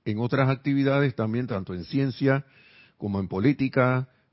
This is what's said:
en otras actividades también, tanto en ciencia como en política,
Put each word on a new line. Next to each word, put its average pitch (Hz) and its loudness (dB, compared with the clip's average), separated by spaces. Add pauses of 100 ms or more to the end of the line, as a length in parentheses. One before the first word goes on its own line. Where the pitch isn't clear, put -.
en 107 -2
otras 131 2
actividades 139 0
también, 113 -2
tanto 95 -6
en 87 -8
ciencia 139 0 (520)
como 101 -4
en 95 -2
política, 127 2 (260)